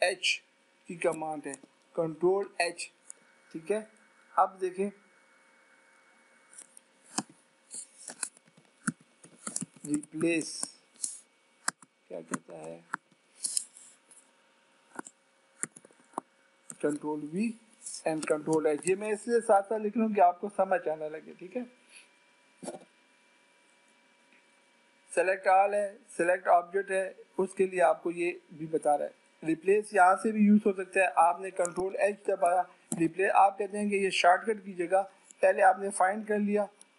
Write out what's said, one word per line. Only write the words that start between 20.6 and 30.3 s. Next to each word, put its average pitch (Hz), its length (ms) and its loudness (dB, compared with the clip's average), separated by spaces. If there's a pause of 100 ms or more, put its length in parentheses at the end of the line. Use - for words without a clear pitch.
आने 156 200 -6
लगे, 156 260 -14
ठीक 185 220 -16
है। 247 80 -6 (3500)
सेलेक्ट 185 360 0
all 196 260 6
है, 208 120 -2 (300)
select 185 320 0
object 185 420 2
है, 190 260 -4 (220)
उसके 190 280 0
लिए 185 140 -4
आपको 165 300 2
ये 175 200 -4 (240)
भी 151 120 -10
बता 151 280 0
रहा 143 120 -2
है। - 80 -14 (280)
Replace 190 520 0
यहाँ 185 220 6
से 214 160 -2